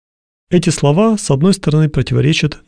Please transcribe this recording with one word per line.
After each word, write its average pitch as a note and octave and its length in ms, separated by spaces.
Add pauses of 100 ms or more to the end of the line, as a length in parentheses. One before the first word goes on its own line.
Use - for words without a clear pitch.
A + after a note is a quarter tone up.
(500)
Эти E3+ 200
слова, F#3 480
с - 140
одной D#3 220
стороны, D#3 360
противоречат C#3 800